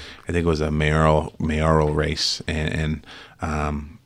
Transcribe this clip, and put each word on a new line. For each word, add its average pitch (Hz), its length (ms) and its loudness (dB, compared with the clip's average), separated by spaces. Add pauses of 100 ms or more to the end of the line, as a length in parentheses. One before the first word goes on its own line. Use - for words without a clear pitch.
(280)
I - 40 -4
think 85 120 0
it 85 40 2
was 78 120 2
a 78 100 0
mayoral, 78 680 2
mayoral 78 560 2
race. 78 520 -2
And, 78 260 -4
and, 78 340 -4 (360)
um, 76 640 -4